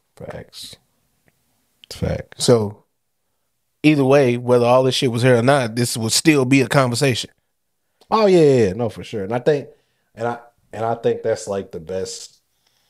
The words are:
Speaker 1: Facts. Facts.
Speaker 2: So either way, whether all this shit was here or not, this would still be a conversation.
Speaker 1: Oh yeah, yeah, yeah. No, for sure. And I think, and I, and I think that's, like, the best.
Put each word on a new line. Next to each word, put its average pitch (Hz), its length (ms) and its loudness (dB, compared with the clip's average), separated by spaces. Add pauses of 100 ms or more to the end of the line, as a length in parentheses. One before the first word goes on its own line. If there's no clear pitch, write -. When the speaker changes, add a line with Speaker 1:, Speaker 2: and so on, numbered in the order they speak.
(160)
Speaker 1:
Facts. - 600 -18 (1120)
Facts. - 540 -8
Speaker 2:
So 107 400 0 (960)
either 147 220 4
way, 127 320 4
whether 123 300 2
all 127 160 4
this 131 140 0
shit 127 160 -2
was 117 100 -2
here 127 140 4
or 117 60 0
not, 123 340 0
this 123 200 -4
would 113 160 -4
still 147 320 2
be 135 160 2
a 131 80 -2
conversation. 127 600 -2 (800)
Speaker 1:
Oh 220 160 2
yeah, 185 140 6
yeah, 135 260 6
yeah. 90 80 -2
No, 113 160 -4
for 87 120 -14
sure. 101 220 -10
And 101 80 -8
I 127 60 -4
think, 143 300 -2 (460)
and 113 140 -8
I, 117 100 -6 (340)
and 110 120 -8
I 117 120 -4
think 117 260 -4
that's, 110 260 -4
like, 98 240 -8
the 87 80 -14
best. 92 600 -12 (500)